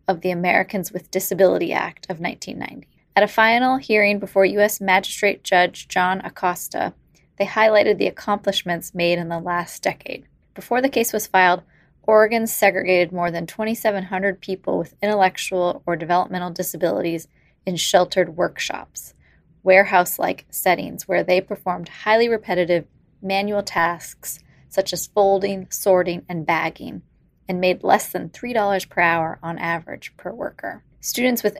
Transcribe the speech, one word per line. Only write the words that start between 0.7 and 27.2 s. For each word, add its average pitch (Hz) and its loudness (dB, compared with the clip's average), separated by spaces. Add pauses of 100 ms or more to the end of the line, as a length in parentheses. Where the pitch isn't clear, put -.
with - -12
Disability 185 2
Act - -6
of 165 -8
nineteen - -10
ninety. - -12 (260)
At 202 6
a 202 4
final 240 4
hearing 208 2
before 196 2
U 202 0
S 208 2
Magistrate 190 0
Judge 180 2
John 185 -2
Acosta, - -6 (420)
they 202 -2
highlighted 214 2
the 196 0
accomplishments 190 -6
made 175 0
in 170 -6
the 170 -6
last 175 -6
decade. - -6 (300)
Before - -2
the 269 2
case 233 -2
was 214 -4
filed, 180 4 (460)
Oregon 220 4
segregated 180 2
more 175 -2
than 170 -6
twenty-seven 214 -4
hundred 190 -4
people 185 -4
with 165 -8
intellectual 185 0
or 170 -2
developmental 175 -2
disabilities 170 -4 (400)
in 185 -4
sheltered 175 0
workshops, - -8 (520)
warehouse-like 185 2
settings - -2
where 175 0
they 185 2
performed 180 -6
highly 226 2
repetitive 180 0 (340)
manual 202 -2
tasks - -4 (300)
such 190 -2
as - -8
folding, 196 0
sorting, 180 2
and 165 -6
bagging, 165 -4 (460)